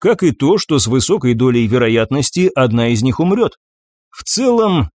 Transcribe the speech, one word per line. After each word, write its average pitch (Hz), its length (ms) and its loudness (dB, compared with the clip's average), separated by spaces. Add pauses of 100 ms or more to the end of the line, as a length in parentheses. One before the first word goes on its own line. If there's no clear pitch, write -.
как 196 220 0
и 156 80 2
то, 170 260 0
что 151 220 -2
с - 80 -2
высокой 123 460 0
долей 120 340 0
вероятности 120 840 0
одна 117 340 0
из 113 140 0
них 131 180 -2
умрет. 196 320 0 (580)
В - 140 -18
целом, 214 720 0